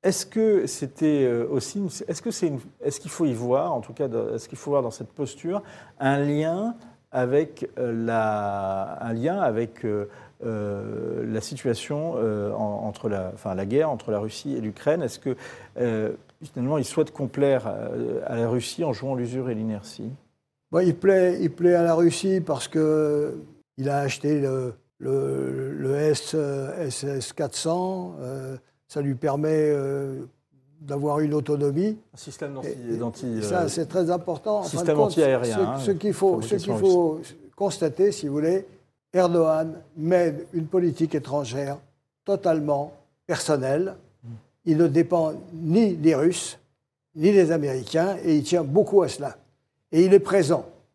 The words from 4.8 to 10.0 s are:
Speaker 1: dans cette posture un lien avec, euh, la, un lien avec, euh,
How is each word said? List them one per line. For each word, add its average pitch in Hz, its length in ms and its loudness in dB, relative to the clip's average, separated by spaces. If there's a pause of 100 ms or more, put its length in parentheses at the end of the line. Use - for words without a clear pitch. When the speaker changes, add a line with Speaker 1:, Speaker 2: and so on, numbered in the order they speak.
Speaker 1:
dans 120 80 -4
cette 110 220 -12
posture 170 500 -6 (380)
un 139 180 2
lien 160 560 0 (380)
avec, 139 560 0 (100)
euh, 123 140 -2 (140)
la, 101 960 -2
un 117 100 -4
lien 147 280 -2
avec, 117 440 -2
euh, 104 240 -2 (360)